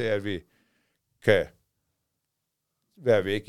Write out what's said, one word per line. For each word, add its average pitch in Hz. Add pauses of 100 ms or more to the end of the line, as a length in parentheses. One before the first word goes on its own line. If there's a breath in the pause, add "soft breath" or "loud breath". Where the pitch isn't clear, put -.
til, 113
at 104
vi 98 (840)
kan 95 (1500)
være 117
væk 104